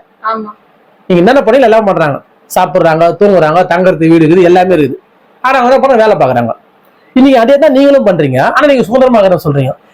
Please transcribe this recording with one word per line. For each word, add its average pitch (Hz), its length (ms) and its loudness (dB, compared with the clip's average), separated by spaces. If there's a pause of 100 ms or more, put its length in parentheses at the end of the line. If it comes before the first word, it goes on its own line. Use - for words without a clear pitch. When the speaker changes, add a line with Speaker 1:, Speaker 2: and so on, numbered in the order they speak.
(300)
Speaker 1:
ஆமா. 220 200 -10 (580)
Speaker 2:
நீங்க 180 140 0
என்னென்ன 262 240 2
பண்ணி 240 220 2
எல்லாம் 220 220 0
பண்றாங்க. 160 280 -4 (380)
சாப்பிடுறாங்க, 170 480 0 (160)
தூங்குறாங்க, 180 400 2 (120)
தங்கறதுக்கு 170 420 0
வீடு 165 100 2
இருக்குது, 170 260 2
எல்லாமே 185 260 2
இருக்குது. 151 220 -4 (460)
ஆனா 269 140 -2
அவங்க 240 120 0
என்ன 269 140 2
பண்றாங்க? 247 220 0
வேலை 208 160 0
பாக்குறாங்க. 123 320 -2 (640)
இன்னைக்கு 262 260 4
அதே 269 180 2
தான் 294 140 2
நீங்களும் 277 320 2
பண்றீங்க. 143 300 -2 (180)
ஆனா 269 160 0
நீங்க 254 160 0
சுதந்திரமா 247 320 0
இருக்கிறத 180 260 0
சொல்றீங்க. 139 260 -4 (220)